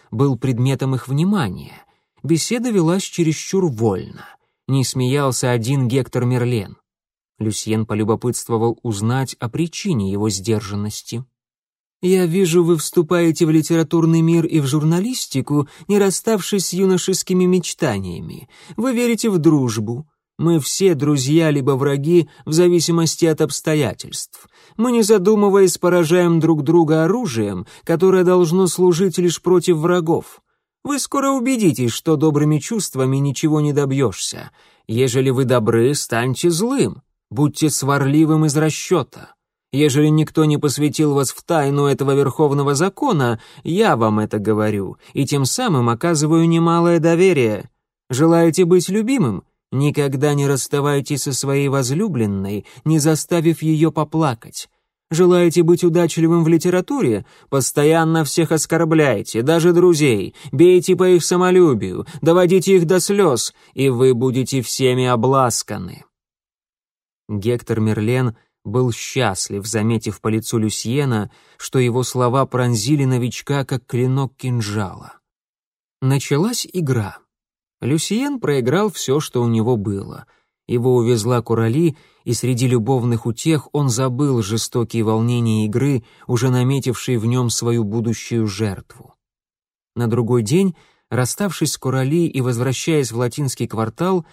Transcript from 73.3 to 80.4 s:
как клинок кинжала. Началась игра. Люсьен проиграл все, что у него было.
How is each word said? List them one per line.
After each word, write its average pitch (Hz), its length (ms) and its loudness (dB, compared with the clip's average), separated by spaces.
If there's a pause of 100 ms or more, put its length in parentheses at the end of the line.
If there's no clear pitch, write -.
как 131 200 -6
клинок 131 500 -2
кинжала. 107 800 -6 (880)
Началась 143 720 -2
игра. 127 460 -4 (640)
Люсьен 220 580 -4
проиграл 147 520 0
все, - 280 -2
что 127 220 -4
у 120 60 0
него 113 280 0
было. 98 500 -8 (420)